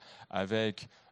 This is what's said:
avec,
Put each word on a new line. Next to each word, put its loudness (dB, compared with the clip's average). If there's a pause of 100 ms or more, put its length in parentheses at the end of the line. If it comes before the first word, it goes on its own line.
(280)
avec, 0 (220)